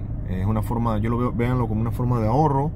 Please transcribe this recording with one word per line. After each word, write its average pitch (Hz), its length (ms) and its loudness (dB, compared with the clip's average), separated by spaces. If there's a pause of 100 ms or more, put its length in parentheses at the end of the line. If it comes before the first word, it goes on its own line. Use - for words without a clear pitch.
(300)
es 92 160 -2
una 107 160 0
forma, 113 360 0
yo 110 120 0
lo 117 80 0
veo, 120 160 0
véanlo 123 340 0
como 113 140 0
una 117 100 -2
forma 123 300 0
de 107 60 2
ahorro 143 480 2